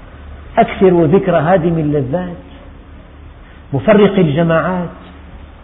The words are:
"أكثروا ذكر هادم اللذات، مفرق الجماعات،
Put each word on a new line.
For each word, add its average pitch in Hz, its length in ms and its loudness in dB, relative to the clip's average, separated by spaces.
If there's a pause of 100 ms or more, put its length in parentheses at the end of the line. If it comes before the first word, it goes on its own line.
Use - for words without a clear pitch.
(580)
"أكثروا 175 500 2
ذكر 175 300 2
هادم 170 400 0
اللذات، 151 580 -4 (1400)
مفرق 202 460 2
الجماعات، 165 680 0 (760)